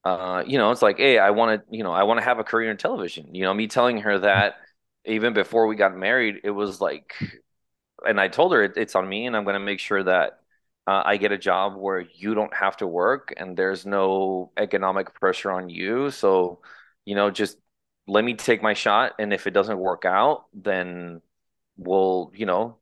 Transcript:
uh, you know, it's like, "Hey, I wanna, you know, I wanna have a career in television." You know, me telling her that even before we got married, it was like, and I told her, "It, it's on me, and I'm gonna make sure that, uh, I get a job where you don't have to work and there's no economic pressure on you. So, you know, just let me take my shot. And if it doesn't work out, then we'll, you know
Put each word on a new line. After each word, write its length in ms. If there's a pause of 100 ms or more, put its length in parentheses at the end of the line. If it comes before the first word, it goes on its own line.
uh, 420
you 100
know, 140
it's 100
like, 160
"Hey, 200
I 140
wanna, 380
you 140
know, 80
I 120
wanna 180
have 180
a 60
career 260
in 60
television." 580
You 80
know, 100
me 140
telling 320
her 200
that 360 (480)
even 300
before 340
we 80
got 220
married, 480
it 60
was 280
like, 340 (920)
and 160
I 80
told 240
her, 100
"It, 140
it's 180
on 140
me, 160
and 100
I'm 80
gonna 160
make 220
sure 220
that, 360 (480)
uh, 180
I 120
get 160
a 40
job 380
where 240
you 360
don't 180
have 240
to 100
work 480
and 220
there's 280
no 680
economic 640
pressure 320
on 180
you. 420
So, 500 (420)
you 120
know, 160
just 260 (500)
let 160
me 120
take 280
my 100
shot. 460
And 140
if 140
it 40
doesn't 260
work 280
out, 480
then 680 (540)
we'll, 580
you 120
know 360